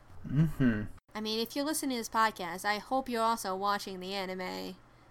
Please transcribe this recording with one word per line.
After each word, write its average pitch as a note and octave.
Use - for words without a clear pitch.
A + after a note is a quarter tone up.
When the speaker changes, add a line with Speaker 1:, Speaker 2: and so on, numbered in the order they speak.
Speaker 1:
Mm-hmm. C3
Speaker 2:
I G#3+
mean, A3
if A3+
you're C#4+
listening C#4+
to A#3
this G#3+
podcast, F#3+
I G#3
hope G3+
you're A3+
also A3+
watching G3+
the F#3
anime, F#3